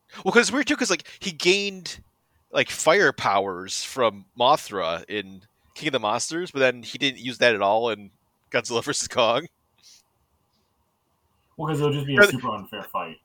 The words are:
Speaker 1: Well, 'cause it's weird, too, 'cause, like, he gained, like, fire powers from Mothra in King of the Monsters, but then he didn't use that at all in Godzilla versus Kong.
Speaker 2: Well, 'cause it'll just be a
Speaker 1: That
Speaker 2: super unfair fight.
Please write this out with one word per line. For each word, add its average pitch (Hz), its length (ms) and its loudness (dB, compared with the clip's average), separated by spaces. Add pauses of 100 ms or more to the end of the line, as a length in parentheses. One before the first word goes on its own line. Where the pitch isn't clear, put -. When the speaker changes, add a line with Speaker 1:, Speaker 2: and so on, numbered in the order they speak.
(260)
Speaker 1:
Well, 185 80 0
'cause 240 80 8
it's 196 100 0
weird, 269 160 0
too, 294 80 0
'cause, 240 140 -2
like, - 180 -2 (140)
he 196 100 -6
gained, 190 720 -2 (480)
like, 131 180 2
fire 160 440 4
powers 98 720 -2
from 104 400 -2 (120)
Mothra 98 680 0
in 95 360 -8 (320)
King 151 120 -6
of 143 60 -2
the 127 80 0
Monsters, 120 500 -4
but 139 80 -6
then 123 240 2
he 107 140 -12
didn't 131 240 -2
use 123 160 -8
that 120 180 4
at 98 60 -2
all 110 280 4
in 104 220 -6 (400)
Godzilla 117 320 -2
versus 143 240 -4
Kong. 123 400 2 (2000)
Speaker 2:
Well, 156 100 -6
'cause 147 120 -2
it'll 147 140 2
just 143 140 -4
be 139 80 -2
a 202 60 4
Speaker 1:
That 202 80 8
Speaker 2:
super 123 220 -6
unfair 104 320 -12
fight. 85 420 -8